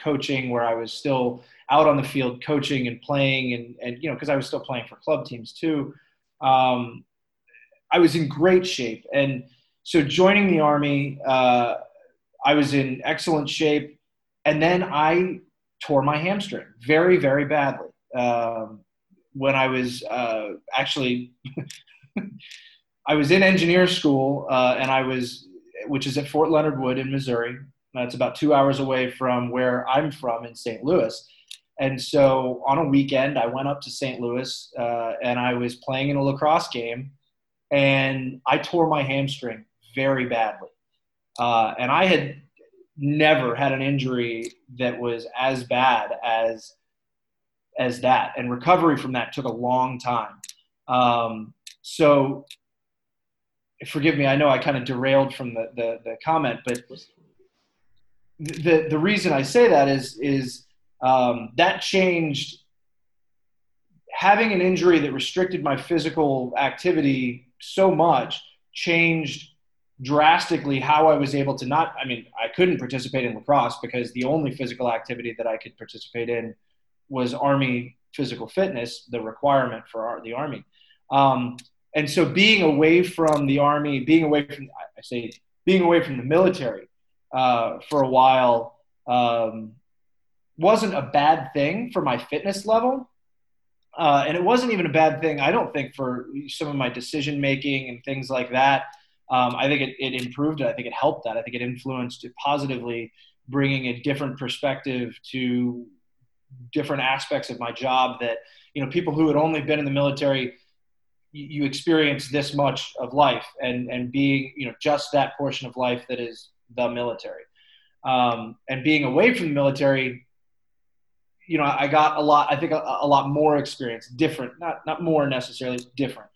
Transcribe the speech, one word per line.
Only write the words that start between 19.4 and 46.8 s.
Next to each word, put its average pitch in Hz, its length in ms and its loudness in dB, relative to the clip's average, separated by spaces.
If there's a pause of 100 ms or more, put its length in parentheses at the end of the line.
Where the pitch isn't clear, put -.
I 131 120 2
was, 123 360 -4
uh, 110 460 -4 (240)
actually, 127 580 -2 (140)
<laughs> - 1600 -16
I 151 80 2
was 147 160 2
in 190 120 6
engineer 180 440 4
school, 143 600 0
uh, 127 300 4
and 131 120 0
I 131 100 2
was, 127 460 -4 (400)
which 139 200 -4
is 135 100 -4
at 139 100 -4
Fort 156 240 2
Leonard 151 280 0
Wood 127 180 -2
in 135 140 -4
Missouri. 123 460 -2 (360)
That's 123 220 -6
about 127 200 -2
two 151 180 2
hours 139 260 4
away 131 320 0
from 123 380 -2
where 123 400 -2
I'm 143 220 0
from 120 340 -6
in 117 100 -18
Saint 117 280 -10
Louis. 151 300 0 (640)
And 135 220 -2
so 131 640 2
on 139 100 2
a 165 80 0
weekend, 139 520 2
I 117 100 0
went 135 200 -4
up 143 140 -4
to - 100 -14
Saint 127 300 -8
Louis, 123 560 -6
uh, 117 440 -4
and 123 180 -2
I 123 140 0
was 120 220 -4
playing 135 340 -4
in 143 80 -2
a 139 60 0
lacrosse 151 460 2
game, 120 420 -8 (600)
and 135 760 0
I 139 120 4
tore 165 280 2
my 151 160 0
hamstring 135 640 -6 (300)
very 135 320 0
badly. 110 420 -4 (680)
Uh, 117 400 2
and 123 120 0
I 170 140 4
had 143 360 0 (540)
never 147 600 2
had 135 160 0
an 135 100 -2
injury 123 720 -2 (260)
that 123 220 -2
was 117 260 -4 (120)
as 127 260 0
bad 123 480 2 (120)
as, 113 500 -2 (1040)